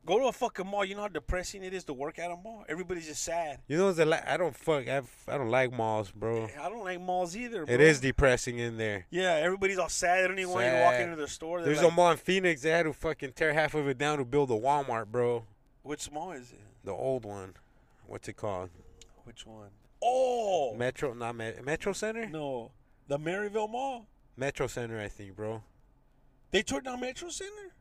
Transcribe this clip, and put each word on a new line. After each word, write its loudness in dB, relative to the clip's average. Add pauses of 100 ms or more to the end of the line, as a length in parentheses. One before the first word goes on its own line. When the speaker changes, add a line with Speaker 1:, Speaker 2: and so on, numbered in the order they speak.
Speaker 1:
Go 4
to 2
a 2
fucking -4
mall. -2
You -6
know -8
how -6
depressing -6
it -8
is -8
to -8
work -8
at -6
a -8
mall? -16
Everybody's -6
just -8
sad. -4
Speaker 2:
You -2
know, 4
the 4
la-, 2
I 0
don't -2
fuck, -2
I, 0 (240)
I -4
don't 0
like 4
malls, -2
bro. -4 (140)
Speaker 1:
I -6
don't -10
like -6
malls -2
either, -6
Speaker 2:
It -6
Speaker 1:
bro. 4 (100)
Speaker 2:
is 8
depressing 2
in -4
there. -4
Speaker 1:
Yeah, 0
everybody's 2
all -2
sad. 2
They 4
don't -2
even -2
want 2
you 4
to 4
walk 8
Speaker 2:
Sad. 2
Speaker 1:
into -4
their -4
store. -6
They're -2
Speaker 2:
There's 4
Speaker 1:
like, 8
Speaker 2:
a 6
mall 10
in 2
Phoenix. 2
They 2
had 6
to 0
fucking -4
tear 2
half 4
of 2
it 0
down 2
to 0
build 2
a 4
Walmart, 2
bro. 0 (380)
Speaker 1:
Which -8
mall -8
is -14
it? -20 (240)
Speaker 2:
The -6
old -2
one. -10 (520)
What's -12
it -12
called? -6 (540)
Speaker 1:
Which -20
one? -20 (300)
Oh! 2
Speaker 2:
Metro, -2
not -6
Me-, -6 (100)
Metro -2
Center? -6
Speaker 1:
No. -8 (380)
The -2
Maryville -4
Mall? -6 (300)
Speaker 2:
Metro -4
Center, -6
I -6
think, -16
bro. -8 (920)
Speaker 1:
They 2
tore -4
down -8
Metro -8
Center? -10 (300)